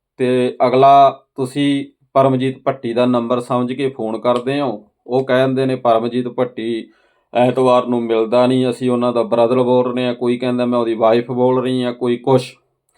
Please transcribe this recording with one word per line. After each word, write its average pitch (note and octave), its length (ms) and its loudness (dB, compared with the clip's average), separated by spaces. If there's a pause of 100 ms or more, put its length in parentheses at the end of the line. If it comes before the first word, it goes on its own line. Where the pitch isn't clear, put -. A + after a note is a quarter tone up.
(180)
ਤੇ B2 400 0 (100)
ਅਗਲਾ C#3 580 4 (100)
ਤੁਸੀਂ C#3 500 -2 (280)
ਪਰਮਜੀਤ C3 500 0
ਭੱਟੀ - 300 -4
ਦਾ B2 120 0
ਨੰਬਰ A#2+ 340 0
ਸਮਝ B2 340 -4
ਕੇ C3+ 160 -4
ਫੋਨ A2 300 -6
ਕਰਦੇ B2 420 -2
ਹੋ। A2+ 300 -8 (160)
ਉਹ C3 180 -2
ਕਹਿ B2+ 200 2
ਦਿੰਦੇ C3 200 0
ਨੇ, C3 100 -2
"ਪਰਮਜੀਤ A#2+ 520 0
ਭੱਟੀ A#2 640 -6 (440)
ਐਤਵਾਰ B2 520 2
ਨੂੰ A#2+ 180 -2
ਮਿਲਦਾ A2+ 440 2
ਨਹੀਂ, B2+ 220 0
ਅਸੀਂ B2 200 -4
ਉਹਨਾਂ B2 240 0
ਦਾ A#2 100 0
ਬ੍ਰਦਰ A#2 400 2
ਬੋਲ B2 320 0
ਰਹੇ B2+ 100 -2
ਹਾਂ," A#2+ 100 -2
ਕੋਈ B2 220 -2
ਕਹਿੰਦਾ, B2 280 -2
"ਮੈਂ B2 140 0
ਉਹਦੀ A#2 140 -2
ਵਾਈਫ A2+ 380 2
ਬੋਲ B2+ 320 0
ਰਹੀ B2+ 200 -2
ਹਾਂ," A#2+ 100 -4
ਕੋਈ A#2+ 240 -4
ਕੁਛ। B2+ 380 0 (420)